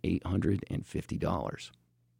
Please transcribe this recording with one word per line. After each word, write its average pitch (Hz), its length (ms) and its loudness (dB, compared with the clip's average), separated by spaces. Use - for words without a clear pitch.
eight - 240 2
hundred 95 420 2
and - 160 -2
fifty - 320 -4
dollars. 80 560 -2